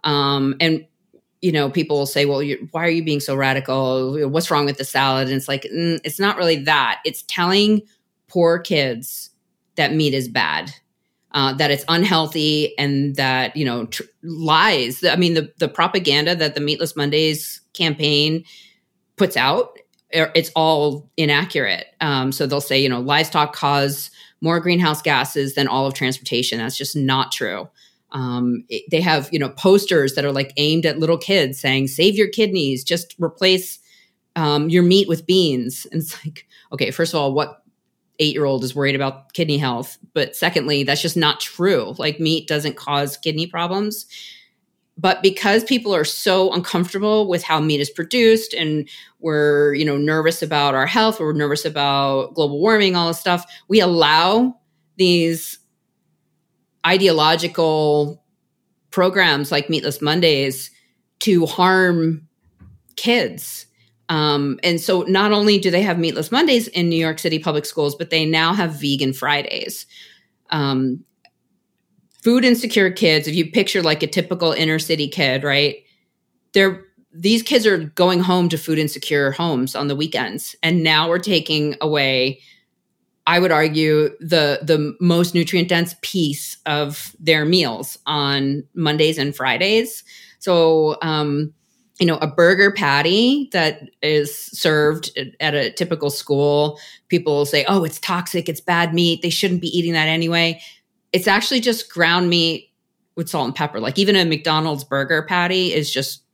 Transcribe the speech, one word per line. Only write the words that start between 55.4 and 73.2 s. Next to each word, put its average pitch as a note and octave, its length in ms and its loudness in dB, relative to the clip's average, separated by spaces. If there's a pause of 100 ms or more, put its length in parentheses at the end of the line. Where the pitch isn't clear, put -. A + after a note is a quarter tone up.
ideological D#3+ 1400 2 (680)
programs F3+ 600 2
like D3 180 -2
Meatless D3+ 320 -2
Mondays D3 720 0 (480)
to F3 260 4
harm F3 840 2 (680)
kids. - 720 -2 (420)
Um, D3 540 0
and E3+ 180 0
so F3+ 220 0
not F#3+ 280 2
only G#3 280 4
do F#3 100 0
they F3 140 2
have F3 160 0
Meatless D#3+ 320 -2
Mondays B3+ 380 2
in F3 200 0
New E3 60 0
York D#3+ 240 0
City D#3+ 180 -2
public D3+ 280 -2
schools, D3 280 -2
but E3+ 160 -10
they D#3+ 160 0
now D#3+ 280 2
have E3 260 -2
Vegan C#3 340 -2
Fridays. - 720 -4 (640)
Um, C#3 540 -2 (1200)
food A#3+ 220 4
insecure A3+ 440 4
kids, D#3 380 2